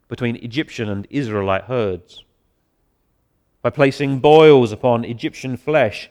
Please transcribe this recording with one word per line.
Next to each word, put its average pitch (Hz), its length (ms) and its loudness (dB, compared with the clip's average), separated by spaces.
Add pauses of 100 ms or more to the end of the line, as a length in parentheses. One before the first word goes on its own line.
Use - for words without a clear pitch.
between 120 300 -6
Egyptian 117 520 -8
and 101 220 -6
Israelite 101 540 -4
herds, 104 600 -6 (1400)
by 123 80 -4
placing 139 480 -2
boils 147 540 6
upon 117 340 -2
Egyptian 127 520 -10
flesh, 139 540 -4